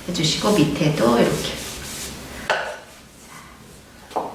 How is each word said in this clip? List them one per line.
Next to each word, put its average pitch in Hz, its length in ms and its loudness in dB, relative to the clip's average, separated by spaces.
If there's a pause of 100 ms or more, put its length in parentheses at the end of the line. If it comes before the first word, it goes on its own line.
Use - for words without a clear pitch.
해주시고 180 440 0
밑에도 196 680 4
이렇게. - 300 2 (2750)
자, - 80 -4 (140)